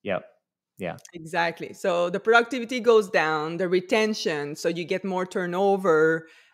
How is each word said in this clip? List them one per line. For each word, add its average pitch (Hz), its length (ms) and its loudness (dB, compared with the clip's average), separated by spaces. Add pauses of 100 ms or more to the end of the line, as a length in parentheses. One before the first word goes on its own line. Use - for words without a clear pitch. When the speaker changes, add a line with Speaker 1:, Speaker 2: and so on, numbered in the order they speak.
Speaker 1:
yep. 95 240 -6 (520)
Yeah. 87 200 -8 (160)
Speaker 2:
Exactly. 170 600 -6
So 175 360 -2
the 185 100 -6
productivity 233 600 2
goes 214 300 4
down, 156 480 0
the 185 120 -2
retention, 185 840 0
so - 120 -6
you 175 160 -4
get 185 220 -6
more 185 200 -2
turnover. 175 1000 2 (260)